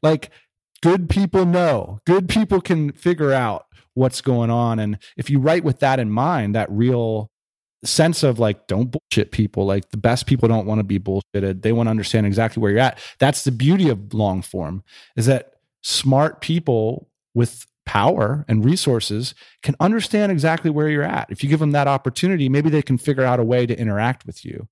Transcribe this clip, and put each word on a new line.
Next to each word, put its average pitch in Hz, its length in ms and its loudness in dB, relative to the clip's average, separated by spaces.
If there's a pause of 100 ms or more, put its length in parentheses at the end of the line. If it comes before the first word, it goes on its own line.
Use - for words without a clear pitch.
Like, 156 280 0 (500)
good 175 280 2
people 190 360 2
know. 160 600 0
Good 185 220 2
people 208 320 2
can 156 320 -2
figure 156 400 0
out 117 340 -2 (280)
what's 127 260 0
going 117 300 0
on. 117 300 0
And 104 180 -4 (180)
if - 140 -8
you 143 100 2
write 160 240 2
with 143 160 -2
that 131 200 2
in 110 120 -2
mind, 120 420 0
that 110 160 -2
real 113 640 0 (520)
sense 156 400 0
of, 123 160 2
like, 107 260 0
don't 113 240 -2
bullshit - 420 -4
people, 104 360 0
like, 98 240 -2
the 113 60 -8
best 117 280 0
people 120 240 2
don't 113 160 0
wanna 107 180 0
be 98 140 -2
bullshitted. 95 640 -4
They 107 100 0
wanna 117 200 0
understand 110 340 0
exactly 110 360 0
where 104 100 2
you're 107 80 2
at. 131 180 0 (220)
That's 135 240 0
the 135 80 0
beauty 151 380 2
of 101 220 -4
long 101 300 -2
form, 92 420 -8 (320)
is 113 120 2
that 131 260 0 (300)
smart 139 580 0
people 127 680 -2 (240)
with - 320 -2 (180)
power 135 640 0
and 107 180 2
resources 127 680 -2 (260)
can - 180 -4
understand 208 520 0
exactly 160 400 0
where 151 180 0
you're 147 140 0
at. - 260 -4
If - 140 -8
you 139 60 -2
give 151 100 2
them 147 140 2
that 143 140 2
opportunity, 139 640 0
maybe 147 220 2
they 151 100 2
can 135 160 0
figure 135 260 2
out 123 160 2
a 117 40 2
way 123 240 2
to 117 120 -4
interact 110 460 -2
with - 180 -16
you. - 280 -14